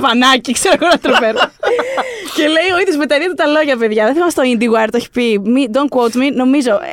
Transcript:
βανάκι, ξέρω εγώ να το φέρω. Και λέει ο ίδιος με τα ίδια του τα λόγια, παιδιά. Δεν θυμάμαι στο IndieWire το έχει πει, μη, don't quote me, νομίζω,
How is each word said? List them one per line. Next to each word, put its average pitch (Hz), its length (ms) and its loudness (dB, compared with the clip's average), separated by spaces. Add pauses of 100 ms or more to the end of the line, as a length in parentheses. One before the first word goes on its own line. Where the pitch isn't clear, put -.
βανάκι, 247 460 2
ξέρω - 260 0
εγώ 320 120 0
να 277 80 2
το 269 180 0
φέρω. 226 220 0 (960)
Και 320 60 -2
λέει 320 340 0
ο 349 60 0
ίδιος 370 160 0
με 294 80 -2
τα 294 100 0
ίδια 320 120 0
του 370 60 -4
τα 311 120 -2
λόγια, 294 320 0
παιδιά. 214 260 0
Δεν 233 100 2
θυμάμαι 339 180 0
στο 294 140 0
IndieWire 226 460 2
το 240 60 -2
έχει 233 120 -6
πει, 233 340 0
μη, 247 300 0
don't 269 260 0
quote 233 180 0
me, 269 180 0
νομίζω, 254 440 2 (140)